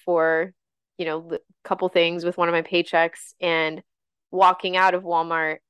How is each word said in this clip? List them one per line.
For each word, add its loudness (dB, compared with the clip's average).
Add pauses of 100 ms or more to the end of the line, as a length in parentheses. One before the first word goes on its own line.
for, 0 (460)
you -6
know, -6
a -8 (240)
couple -4
things 0
with -2
one 0
of 0
my 0
paychecks, -2
and -2 (520)
walking 2
out 4
of -4
Walmart, -2 (120)